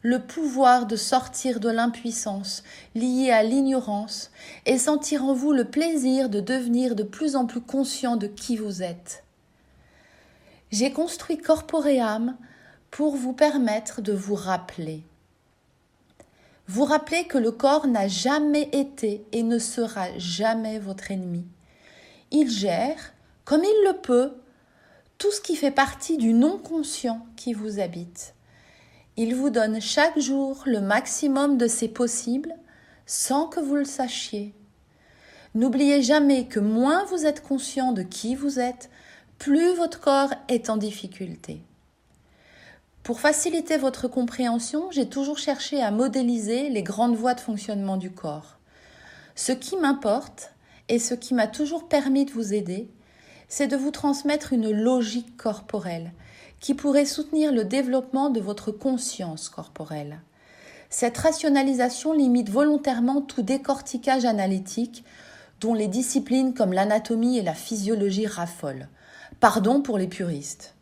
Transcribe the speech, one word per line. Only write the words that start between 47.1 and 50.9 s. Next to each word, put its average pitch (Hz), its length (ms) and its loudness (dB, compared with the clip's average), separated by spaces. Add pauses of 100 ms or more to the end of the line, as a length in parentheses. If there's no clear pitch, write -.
voies 240 180 0
de 247 60 -4
fonctionnement 202 580 -4
du 185 140 -6
corps. 156 460 -12 (800)
Ce - 160 -4
qui 254 260 -4
m'importe 269 760 -2 (340)
et 233 120 2